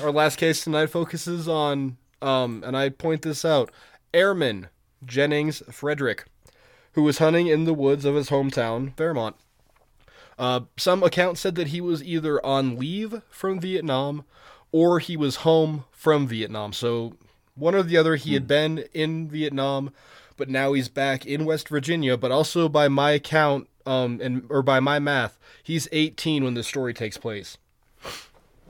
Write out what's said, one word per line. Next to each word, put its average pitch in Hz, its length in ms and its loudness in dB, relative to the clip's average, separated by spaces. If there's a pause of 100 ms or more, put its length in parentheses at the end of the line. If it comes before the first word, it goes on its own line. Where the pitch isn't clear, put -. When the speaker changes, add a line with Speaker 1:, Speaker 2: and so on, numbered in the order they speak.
Speaker 1:
our 147 80 -2
last 151 260 2
case 160 280 0
tonight, 156 220 0
focuses 170 600 -4
on, 143 500 -2 (240)
um, 127 460 -2
and 131 100 -4
I 135 120 0
point 160 340 -4
this 156 220 -6
out, 147 260 2 (420)
Airman 165 560 2 (360)
Jennings 147 680 0
Frederick, 143 540 -4 (680)
who 156 120 2
was 147 140 2
hunting 165 280 4
in 156 180 2
the 165 100 2
woods 139 300 2
of 143 120 2
his 143 140 -2
hometown, 135 640 -2
Fairmont. 147 400 -4 (1000)
Uh, 127 220 0 (160)
some 185 280 2
accounts 175 360 2
said 185 140 -2
that 165 140 -2
he 170 120 -6
was 170 220 -2
either 156 420 -2
on 135 320 0
leave 202 520 -6
from 190 320 -4
Vietnam 147 640 -4 (480)
or 170 260 6
he 165 180 -4
was 143 200 0
home 156 560 2
from 147 340 2
Vietnam. 107 460 -6
So 117 420 -4 (400)
one 160 200 0
or 196 80 4
the 170 140 2
other, 160 200 6
he 147 180 -2
had 135 100 0
Speaker 2:
Hmm. 113 40 -12
Speaker 1:
been 156 300 2 (140)
in 160 360 -4
Vietnam, 139 640 -2 (440)
but 135 120 -6
now 135 240 0
he's 131 160 0
back 135 380 -2
in 147 180 -2
West 156 240 -2
Virginia. 147 480 0
But 123 160 -2
also 156 360 2
by 147 200 4
my 143 320 4
count, 147 480 2 (180)
um, 127 360 -2
and, 127 260 -4
or 139 140 2
by 131 180 4
my 143 180 2
math, 143 400 -2 (240)
he's 160 300 -4
eighteen 156 520 0
when 123 100 -2
the 120 80 -4
story 127 320 -4
takes 110 220 -8
place. 104 400 -10 (1120)